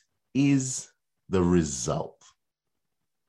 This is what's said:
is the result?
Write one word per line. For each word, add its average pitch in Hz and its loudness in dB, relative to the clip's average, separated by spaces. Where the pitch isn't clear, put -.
is 135 0
the 92 2
result? 78 -2